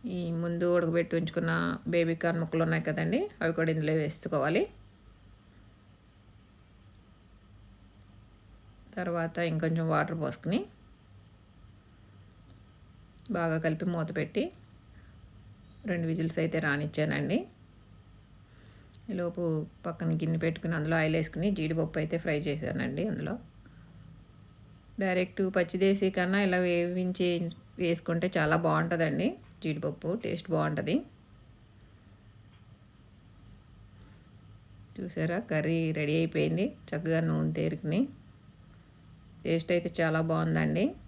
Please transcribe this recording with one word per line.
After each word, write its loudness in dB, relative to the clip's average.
ఈ -2
ముందు 0
ఉడకబెట్టి 2
ఉంచుకున్న -2
బేబీ 4
కార్న్ 2
ముక్కలు 0
ఉన్నాయి 0
కదండి, 0
అవి 0
కూడా 2
ఇందులో 2
వేసుకోవాలి. 0
తర్వాత -2
ఇంకొంచెం 0
వాటర్ 0
పోసుకుని -2
బాగా 2
కలిపి 0
మూత -2
పెట్టి -2
రెండు 0
విజిల్స్ 0
అయితే 0
రానిచ్చానండి. 0
ఈలోపు -4
పక్కన -2
గిన్నె 0
పెట్టుకుని -2
అందులో 2
ఆయిల్ 2
వేసుకుని 0
జీడిపప్పు 0
అయితే -2
ఫ్రై 2
చేశానండి. -2
అందులో -4
డైరెక్ట్ 0
పచ్చిదేసి 4
కన్నా 2
ఇలా 4
వేయించి 2
వేసుకుంటే 0
చాలా 4
బాగుంటుందండి. 2
జీడిపప్పు -4
టేస్ట్ -6
బాగుంటుంది. 0
చూసారా, -2
కర్రీ 0
రెడీ 0
అయిపోయింది. 0
చక్కగా 0
నూనె 0
తేరుకుని 0
టేస్ట్ 0
అయితే 0
చాలా 2
బాగుందండి. 2